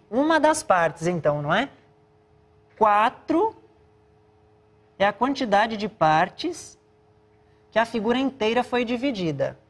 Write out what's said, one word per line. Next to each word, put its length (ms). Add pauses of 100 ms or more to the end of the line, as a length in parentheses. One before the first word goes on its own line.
uma 280
das 240
partes, 460
então, 340
não 120
é? 160 (1080)
Quatro 760 (1400)
é 80
a 60
quantidade 640
de 100
partes 920 (920)
que 80
a 60
figura 340
inteira 440
foi 200
dividida. 760 (120)